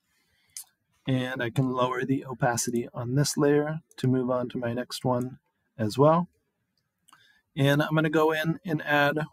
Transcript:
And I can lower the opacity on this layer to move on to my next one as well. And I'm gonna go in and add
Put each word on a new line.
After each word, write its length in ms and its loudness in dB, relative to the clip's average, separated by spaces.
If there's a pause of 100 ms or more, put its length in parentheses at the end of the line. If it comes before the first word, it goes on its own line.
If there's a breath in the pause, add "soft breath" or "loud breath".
(1080 loud breath)
And 360 -2
I 60 -4
can 200 0
lower 340 0
the 220 -2
opacity 680 -2
on 220 -4
this 220 0
layer 440 2 (160)
to 100 0
move 240 2
on 180 -2
to 80 -8
my 160 -4
next 320 -8
one 320 -2 (400)
as 200 -4
well. 300 6 (1300 soft breath)
And 240 4
I'm 140 0
gonna 140 2
go 220 2
in 320 -2
and 200 -4
add 360 2 (140)